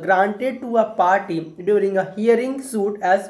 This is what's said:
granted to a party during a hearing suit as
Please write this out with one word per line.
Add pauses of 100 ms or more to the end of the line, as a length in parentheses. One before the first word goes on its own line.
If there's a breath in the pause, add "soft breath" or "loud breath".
granted
to
a (120)
party (300)
during
a (120)
hearing
suit (140)
as